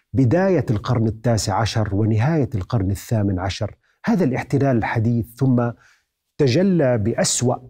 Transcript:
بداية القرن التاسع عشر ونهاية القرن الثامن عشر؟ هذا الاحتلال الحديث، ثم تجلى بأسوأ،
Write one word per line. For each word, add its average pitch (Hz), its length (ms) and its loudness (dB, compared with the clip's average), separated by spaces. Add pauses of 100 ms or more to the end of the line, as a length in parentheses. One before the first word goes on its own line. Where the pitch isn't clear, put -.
(120)
بداية 160 580 2
القرن 110 360 0
التاسع 110 480 -2
عشر 101 400 -2
ونهاية 110 600 0
القرن 95 360 -2
الثامن 98 480 -2
عشر؟ 98 380 -6 (280)
هذا 196 200 0
الاحتلال 131 520 0
الحديث، 117 500 0 (100)
ثم 120 340 2 (680)
تجلى 147 600 2
بأسوأ، - 580 -2 (140)